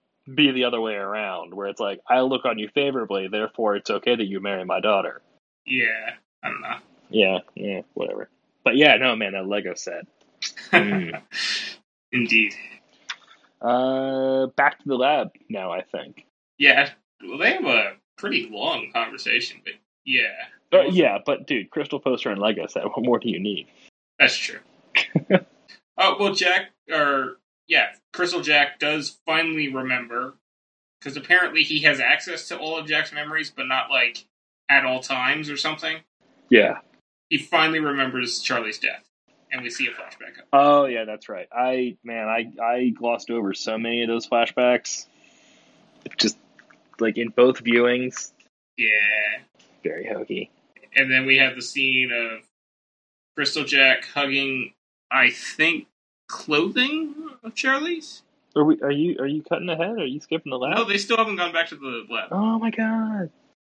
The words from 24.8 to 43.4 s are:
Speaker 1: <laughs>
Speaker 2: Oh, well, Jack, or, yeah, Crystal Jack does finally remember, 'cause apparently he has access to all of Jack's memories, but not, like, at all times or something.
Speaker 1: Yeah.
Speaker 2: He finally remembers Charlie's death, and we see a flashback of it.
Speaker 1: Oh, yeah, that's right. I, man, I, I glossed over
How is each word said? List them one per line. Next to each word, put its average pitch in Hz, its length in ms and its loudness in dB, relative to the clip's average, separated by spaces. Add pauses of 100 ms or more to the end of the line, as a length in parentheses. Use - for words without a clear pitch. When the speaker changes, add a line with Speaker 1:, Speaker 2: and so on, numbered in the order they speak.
Speaker 1:
<laughs> 190 100 6 (580)
Speaker 2:
Oh, 190 220 4
well, 196 160 2
Jack, 180 360 0 (200)
or, 139 460 0 (320)
yeah, 139 180 4 (260)
Crystal 175 280 -2
Jack 143 400 2
does 151 460 -4
finally 160 460 0
remember, 127 600 -4 (680)
'cause 139 160 -10
apparently 160 460 2
he 151 200 -2
has 147 180 4
access 156 480 0
to 165 100 -8
all 156 180 -6
of 160 120 -8
Jack's 151 240 -2
memories, 151 400 -6
but 135 160 -8
not, 131 220 0
like, 120 340 0 (440)
at 139 160 6
all 127 140 -2
times 135 500 -4
or 147 80 -8
something. 156 420 -6 (500)
Speaker 1:
Yeah. 107 320 6 (500)
Speaker 2:
He 147 80 0
finally 160 400 0
remembers 131 640 -2
Charlie's 113 400 -4
death, - 280 -6 (440)
and 127 100 -8
we 120 80 -10
see 127 160 -4
a 117 60 -8
flashback - 400 -16
of - 60 -20
it. - 140 -20
Speaker 1:
Oh, 143 340 8
yeah, 117 180 -4
that's 107 240 -12
right. 95 240 -10
I, 123 500 0
man, 117 240 -6
I, 117 240 -2 (100)
I 123 280 2
glossed 117 420 -2
over 107 240 -2